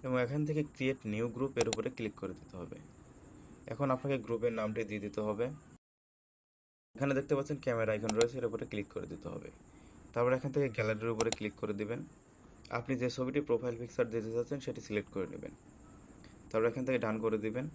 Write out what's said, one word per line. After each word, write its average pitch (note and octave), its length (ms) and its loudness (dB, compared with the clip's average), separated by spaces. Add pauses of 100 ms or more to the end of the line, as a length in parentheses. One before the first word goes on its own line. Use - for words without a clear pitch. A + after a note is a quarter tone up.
এবং B2+ 180 2
এখান C#3 260 2
থেকে D3+ 140 2 (120)
ক্রিয়েট C3 260 0 (120)
নিউ A2+ 160 0
গ্রুপ, B2+ 300 -2
এর A#2+ 100 2
উপরে A2+ 220 0
ক্লিক A2 300 -2
করে F#2 200 -4
দিতে - 160 -18
হবে। F2 200 -8 (960)
এখন C#3 180 0
আপনাকে C3+ 260 2 (100)
গ্রুপের A#2 260 2
নামটি G#2+ 280 0 (100)
দিয়ে G#2 160 -2
দিতে G#2 140 -4
হবে। G#2+ 260 0 (1500)
এখানে C#3 240 0
দেখতে C3+ 180 0
পাচ্ছেন C#3+ 280 -2
ক্যামেরা A2+ 280 2
আইকন G#2+ 260 0
রয়েছে, A#2+ 200 6
এর A#2+ 120 0
উপরে A2+ 220 -4
ক্লিক G2+ 220 -2
করে F#2+ 120 -4
দিতে - 220 -10
হবে। - 200 -8 (640)
তারপর A#2+ 200 6
এখান C3 200 2
থেকে C#3+ 240 4
গ্যালারির A2 400 2
উপরে A2+ 140 6
ক্লিক G#2+ 300 0
করে G#2+ 200 0
দিবেন। A2+ 200 -2 (720)
আপনি A#2+ 300 -2
যে B2 100 2
ছবিটি C3 300 0
প্রোফাইল A#2+ 400 2
পিকচার A#2+ 300 0
দিতে A2+ 220 -2
চাচ্ছেন, A#2+ 280 0
সেটি A#2+ 200 -6
সিলেক্ট G#2 340 -2
করে F#2+ 180 -2
নেবেন। - 200 -10 (1000)
তারপর A2+ 220 4
এখান B2+ 120 -2
থেকে B2+ 140 2
ডান A2 260 2
করে A2 140 2
দিবেন। A2 260 -2 (100)